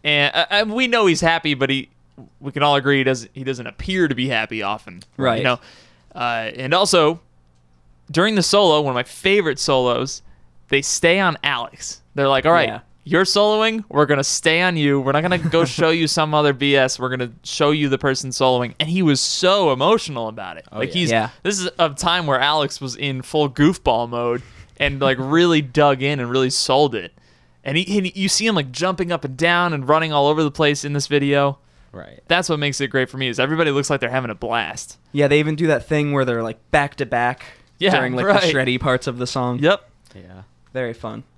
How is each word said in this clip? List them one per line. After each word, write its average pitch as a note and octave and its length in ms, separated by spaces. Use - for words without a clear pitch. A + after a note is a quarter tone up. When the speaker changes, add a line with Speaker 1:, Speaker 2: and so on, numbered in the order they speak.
Speaker 1:
And, C#3+ 300
uh, E3+ 160
and G#3 220
we B3 160
know A#3 180
he's D#3+ 140
happy, E3 340
but C3 160
he, C3+ 180
we C#3 100
can C#3 120
all D3 140
agree C#3 220
he C3 60
doesn't, B2+ 300
he C3+ 100
doesn't B2+ 240
appear F3 400
to C3+ 60
be B2+ 140
happy A2 340
often. G2 400
Speaker 2:
Right. B2 220
Speaker 1:
You G#2 60
know? B2 160
Uh, A#2 420
and C3 180
also, E3+ 460
during F#3 240
the F#3+ 80
solo, F3+ 380
one C#3 120
of - 20
my B2 100
favorite F#3 540
solos, B2+ 640
they C#3 140
stay F3 380
on F3 240
Alex. - 580
They're C#3 140
like, C3+ 180
"All E3 60
right, E3 160
Speaker 2:
Yeah. G#2+ 120
Speaker 1:
you're E3+ 200
soloing. G#3+ 640
We're D3 180
gonna C#3+ 180
stay E3 360
on F3+ 160
you. C#3+ 240
We're C3+ 120
not D3 100
gonna F3+ 160
go E3 260
Speaker 2:
<laughs> - 0
Speaker 1:
show D#3+ 260
you E3 180
some D3+ 260
other D3 180
B C#3 240
S. B2+ 220
We're B2+ 100
gonna B2 220
show D3 260
you D3+ 180
the C3+ 100
person C3+ 320
soloing." B2 500
And D3+ 80
he F#3 140
was D3 180
so F#3 520
emotional C#3 540
about G2+ 300
it. D#2+ 160
Speaker 3:
Oh, G#2+ 80
Speaker 1:
Like, C3 80
Speaker 3:
yeah. - 60
Speaker 1:
he's, E3+ 180
Speaker 2:
Yeah. A2 160
Speaker 1:
this G3 160
is F3+ 180
a E3 120
time F3 360
where C3 140
Alex D3 400
was B2+ 160
in C3 260
full D3 260
goofball B2+ 600
mode A#2+ 340
and, C#3 220
like, C3 180
Speaker 2:
<laughs> - 20
Speaker 1:
really D#3+ 420
dug C#3 400
in C#3+ 160
and A#2+ 100
really C3 220
sold C3 460
it. F2+ 160
And C3+ 120
he, F#3 200
and F#3 200
you F#3+ 120
see - 160
him, A3 120
like, C3+ 160
jumping F3 400
up E3 120
and C3 120
down F3 360
and C3+ 160
running D#3+ 240
all C#3+ 140
over D3+ 160
the D3 80
place D3 340
in C#3+ 100
this C#3 120
video. C#3+ 520
Speaker 3:
Right. - 340
Speaker 1:
That's E3+ 220
what D#3 100
makes C#3+ 220
it C3+ 80
great C3 200
for C3 100
me, C3 100
is A#2 100
everybody D3+ 320
looks C#3 180
like C#3+ 120
they're A#2+ 100
having B2 220
a - 20
blast. A2+ 640
Speaker 2:
Yeah, C#3+ 160
they D3 100
even D3+ 160
do D#3+ 140
that C3+ 180
thing D3 240
where C#3 140
they're, A#2 180
like, A2+ 160
back C#3+ 240
to C3+ 100
back A#2+ 380
Speaker 1:
Yeah, F#3 160
Speaker 2:
during, B2+ 220
like, F#3 100
Speaker 1:
right. G3+ 160
Speaker 2:
the E3 100
shreddy C3 280
parts B2+ 260
of B2 120
the B2 100
song. B2 320
Speaker 1:
Yep. F3+ 280
Speaker 3:
Yeah. F#2 260
Speaker 2:
Very B2 200
fun. A2+ 300